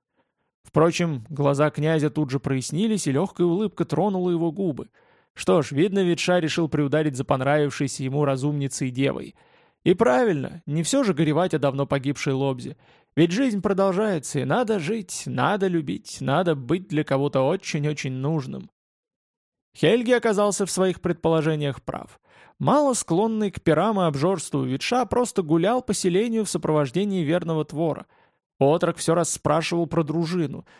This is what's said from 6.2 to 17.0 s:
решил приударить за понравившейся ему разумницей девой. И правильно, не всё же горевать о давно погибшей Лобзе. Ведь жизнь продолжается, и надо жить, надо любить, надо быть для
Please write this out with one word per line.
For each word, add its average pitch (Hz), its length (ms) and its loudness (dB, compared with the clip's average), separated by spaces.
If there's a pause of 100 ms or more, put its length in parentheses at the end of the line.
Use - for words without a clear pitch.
решил 160 280 0
приударить 147 480 0
за 131 80 -4
понравившейся 143 800 0
ему 135 220 -2
разумницей 139 680 -2
девой. 131 440 -4 (500)
И 160 80 4
правильно, 196 720 2
не 151 180 -2
всё 269 220 2
же 202 80 2
горевать 156 400 2
о 147 60 0
давно 139 280 0
погибшей 139 460 -2
Лобзе. 135 460 -2 (360)
Ведь 170 180 4
жизнь 220 280 0
продолжается, 190 800 0
и 127 40 -2
надо 208 340 0
жить, 185 480 -6
надо 151 400 0
любить, 170 560 -4
надо 156 320 2
быть 143 340 -4
для 147 160 0